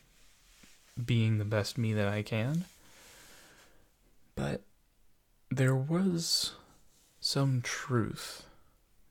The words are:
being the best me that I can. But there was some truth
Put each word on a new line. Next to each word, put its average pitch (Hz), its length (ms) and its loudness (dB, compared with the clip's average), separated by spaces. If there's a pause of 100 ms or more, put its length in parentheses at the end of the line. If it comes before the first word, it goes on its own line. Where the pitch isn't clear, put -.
(1040)
being 113 340 4
the 104 60 0
best 104 340 -2
me 110 140 0
that 107 160 2
I 107 140 -2
can. 127 420 -2 (1700)
But - 280 -4 (880)
there 131 240 4
was 170 800 0 (680)
some 135 420 2
truth - 840 -4 (640)